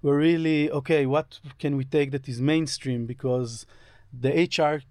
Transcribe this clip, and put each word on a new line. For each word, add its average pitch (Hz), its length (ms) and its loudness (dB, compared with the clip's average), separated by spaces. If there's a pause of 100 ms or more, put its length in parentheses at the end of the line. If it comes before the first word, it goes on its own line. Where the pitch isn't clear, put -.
were 143 140 2
really, 156 560 2
"Okay, 147 340 0
what 147 360 -2 (160)
can 143 180 -2
we 135 80 -2
take 139 280 0
that 139 180 -6
is 117 100 -6
mainstream?" 131 680 0
Because 120 600 -4 (520)
the 131 220 0
H 180 180 0
R 151 340 2